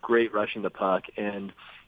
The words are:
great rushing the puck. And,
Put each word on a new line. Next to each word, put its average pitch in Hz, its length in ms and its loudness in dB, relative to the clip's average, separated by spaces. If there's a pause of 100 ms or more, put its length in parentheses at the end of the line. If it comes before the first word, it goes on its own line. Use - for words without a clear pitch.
great 117 320 4
rushing 107 280 -2
the 95 80 -2
puck. 95 340 0 (120)
And, 101 380 -6 (340)